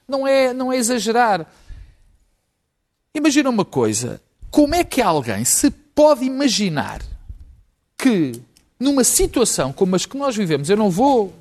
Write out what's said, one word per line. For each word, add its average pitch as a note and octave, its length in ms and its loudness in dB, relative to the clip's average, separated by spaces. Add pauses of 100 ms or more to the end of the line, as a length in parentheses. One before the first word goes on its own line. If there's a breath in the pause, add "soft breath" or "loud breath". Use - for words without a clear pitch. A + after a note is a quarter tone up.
não C4+ 200 -4
é, C4 260 2
não B3+ 180 -4
é B3+ 60 -2
exagerar. A3 760 0 (1600 soft breath)
Imagina D4 360 2
uma G#3 160 0
coisa: A2+ 560 -2 (280)
como D4 240 4
é E4+ 120 2
que - 160 -2
alguém C3+ 420 0
se - 260 2
pode D4 540 2
imaginar G#3 800 -2 (960)
que D#3 420 0 (400)
numa C4+ 240 2
situação G#3+ 720 0
como F#3 220 0
as F3 100 -2
que - 100 -18
nós C#4 200 -4
vivemos, D#3 340 -2
eu G#3 80 4
não G#3+ 120 2
vou G#3 520 2